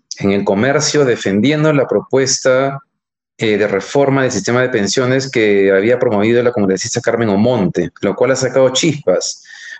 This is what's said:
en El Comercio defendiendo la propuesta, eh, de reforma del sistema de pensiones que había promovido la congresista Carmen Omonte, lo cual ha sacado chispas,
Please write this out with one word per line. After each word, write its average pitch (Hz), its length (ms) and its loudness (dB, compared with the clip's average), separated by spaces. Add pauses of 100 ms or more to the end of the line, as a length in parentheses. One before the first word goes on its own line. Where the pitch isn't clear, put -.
(180)
en 101 140 -2
El 98 120 0
Comercio 135 640 0
defendiendo 127 680 0
la 139 160 2
propuesta, 135 920 0 (580)
eh, 107 200 0
de 104 120 2
reforma 135 540 0
del 127 80 0
sistema 117 300 -2
de 127 60 0
pensiones 127 640 -2
que 101 400 2
había 107 260 2
promovido 117 460 2
la 120 80 2
congresista 101 480 -2
Carmen 113 300 0
Omonte, 98 600 0 (100)
lo 98 140 -2
cual 127 160 0
ha 131 40 0
sacado 131 360 2
chispas, 135 760 -2 (340)